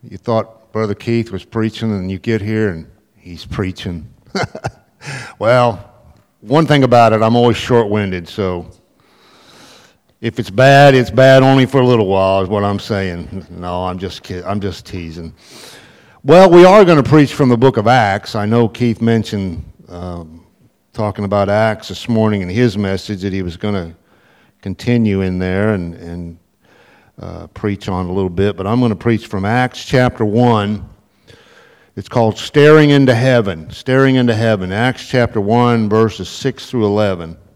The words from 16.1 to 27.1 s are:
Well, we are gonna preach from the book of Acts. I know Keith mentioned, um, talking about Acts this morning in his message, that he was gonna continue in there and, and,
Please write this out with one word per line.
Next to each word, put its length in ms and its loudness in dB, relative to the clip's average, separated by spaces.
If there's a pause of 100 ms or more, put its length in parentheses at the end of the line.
Well, 260 6
we 160 10
are 180 8
gonna 200 4
preach 320 2
from 140 0
the 80 2
book 200 2
of 80 -2
Acts. 480 0
I 140 -4
know 200 2
Keith 320 -4
mentioned, 640 -2 (260)
um, 540 -14 (480)
talking 320 -6
about 260 0
Acts 400 0
this 200 -14
morning 320 0
in 80 -8
his 300 0
message, 420 -6
that 100 -4
he 120 -6
was 140 -10
gonna 380 -8 (680)
continue 580 -2
in 160 -4
there 380 -2
and, 180 -8
and, 460 -14 (800)